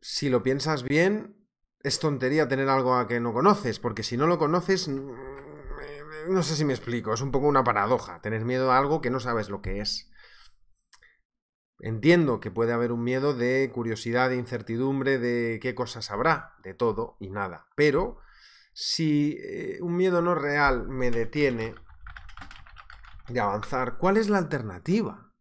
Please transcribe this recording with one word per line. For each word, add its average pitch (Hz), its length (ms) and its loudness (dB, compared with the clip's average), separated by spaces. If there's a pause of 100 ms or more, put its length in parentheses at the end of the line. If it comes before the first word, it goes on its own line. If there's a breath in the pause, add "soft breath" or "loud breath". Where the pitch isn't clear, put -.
si - 280 -4
lo 123 140 4
piensas 139 400 0
bien, 180 540 2 (440)
es 143 180 -2
tontería 143 500 2
tener 135 180 2
algo 131 280 4
a 123 120 2
que 117 140 0
no 120 100 -2
conoces, 139 480 2
porque 110 240 -4
si 120 140 -4
no 143 100 2
lo 175 100 4
conoces, 175 520 0
mm, 135 220 -6 (1200)
no 185 120 4
sé 147 140 0
si 151 80 2
me 139 80 2
explico, 117 400 -4
es 113 80 -2
un 135 100 -4
poco 139 160 4
una 139 160 6
paradoja, 104 580 2
tener 110 220 -2
miedo 127 300 2
a 127 40 6
algo 143 220 2
que 160 100 -2
no 127 120 -2
sabes 113 280 -2
lo 101 120 -6
que 98 180 -4
es. - 320 -6 (1700 loud breath)
Entiendo 123 600 2
que 104 100 -8
puede 113 220 0
haber 117 180 0
un 120 120 -4
miedo 131 300 0
de 127 400 2
curiosidad, 117 560 -2
de 127 60 -2
incertidumbre, 127 840 -2
de 120 440 0
qué 127 140 -4
cosas 117 360 -6
habrá, 143 500 0
de 95 120 -14
todo 113 460 -2
y 98 100 -12
nada. 95 460 -8
Pero 147 420 2 (560 soft breath)
si, 151 680 0
eh, - 420 -8
un 175 140 -4
miedo 180 260 4
no 175 140 2
real 143 540 2
me 127 200 0
detiene 117 680 0 (1500)
de 120 100 -2
avanzar, 117 580 -2
¿cuál 190 200 4
es 220 100 2
la 202 120 2
alternativa? 139 1000 -4